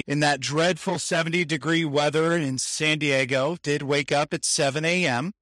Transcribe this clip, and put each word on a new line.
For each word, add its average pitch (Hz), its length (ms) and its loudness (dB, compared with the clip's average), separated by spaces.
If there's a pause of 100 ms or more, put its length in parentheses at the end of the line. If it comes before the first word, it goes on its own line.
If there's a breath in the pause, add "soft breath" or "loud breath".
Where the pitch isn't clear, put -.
in 147 140 -2
that 147 180 2
dreadful 160 600 0
seventy 170 440 -2
degree 160 400 0
weather 151 480 2
in 139 280 0
San 156 400 0
Diego, 139 600 0
did 147 200 -2
wake 143 280 0
up 147 240 0
at 165 120 -4
seven 151 400 0
A 175 200 2
M 139 360 -2